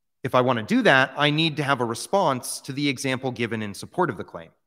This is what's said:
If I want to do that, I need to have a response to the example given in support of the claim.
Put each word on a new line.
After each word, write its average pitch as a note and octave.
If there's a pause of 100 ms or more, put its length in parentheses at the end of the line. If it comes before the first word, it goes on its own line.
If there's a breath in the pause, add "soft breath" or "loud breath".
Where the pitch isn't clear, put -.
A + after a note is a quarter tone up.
(240)
If C3
I B2+
want B2
to A2
do A#3+
that, C#3
I D3
need D#3
to D3+
have C3+
a B2
response C3
to C#3
the C#3+
example C3
given A2+
in G2+
support D#3+
of G2
the F#2
claim. E2 (160)